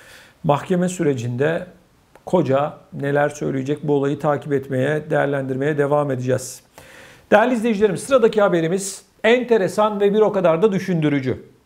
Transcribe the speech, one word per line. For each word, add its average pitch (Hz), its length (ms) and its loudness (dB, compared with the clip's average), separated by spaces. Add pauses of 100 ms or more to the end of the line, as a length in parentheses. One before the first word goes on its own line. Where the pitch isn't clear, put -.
(440)
mahkeme 175 460 0
sürecinde 147 800 -2 (580)
koca 147 520 0 (160)
neler 143 360 0
söyleyecek, 147 540 -6
bu 147 100 0
olayı 139 260 0
takip 147 340 -2
etmeye, 139 560 -2
değerlendirmeye 143 680 -2
devam 143 340 0
edeceğiz. 127 520 -4 (680)
Değerli 226 220 4
izleyicilerimiz, 208 500 0
sıradaki 226 380 2
haberimiz 180 640 0 (180)
enteresan 214 760 2
ve 202 140 4
bir 214 60 4
o 208 120 4
kadar 170 300 2
da 214 100 4
düşündürücü. 151 760 -2 (200)